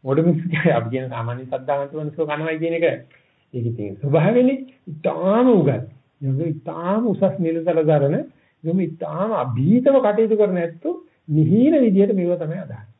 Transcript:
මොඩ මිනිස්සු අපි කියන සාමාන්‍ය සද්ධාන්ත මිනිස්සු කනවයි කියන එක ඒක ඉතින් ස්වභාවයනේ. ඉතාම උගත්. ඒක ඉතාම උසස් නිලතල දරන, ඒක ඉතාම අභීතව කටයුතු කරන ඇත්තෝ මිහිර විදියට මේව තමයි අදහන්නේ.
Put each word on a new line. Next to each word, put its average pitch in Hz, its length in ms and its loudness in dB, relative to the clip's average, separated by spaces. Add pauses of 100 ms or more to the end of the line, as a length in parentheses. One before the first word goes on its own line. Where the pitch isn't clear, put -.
මොඩ 139 160 0
මිනිස්සු 170 260 0 (240)
අපි 117 180 0
කියන 131 200 -6
සාමාන්‍ය 120 380 -8
සද්ධාන්ත 139 480 -6
මිනිස්සු 151 300 -8
කනවයි 156 340 -4
කියන 165 180 -4
එක 170 100 0 (680)
ඒක 120 120 -6
ඉතින් 104 300 -8
ස්වභාවයනේ. 208 640 2 (260)
ඉතාම 180 640 0
උගත්. 143 360 2 (340)
ඒක 135 280 -2
ඉතාම 170 600 -4
උසස් 196 160 -2 (140)
නිලතල 165 460 0
දරන, 151 340 2 (480)
ඒක 170 180 0
ඉතාම 165 520 -6
අභීතව 185 640 2
කටයුතු 220 380 2
කරන 190 220 2
ඇත්තෝ 170 360 -6 (320)
මිහිර 170 480 4
විදියට 214 400 4
මේව 175 200 0
තමයි 165 240 -6
අදහන්නේ. 117 260 -12 (160)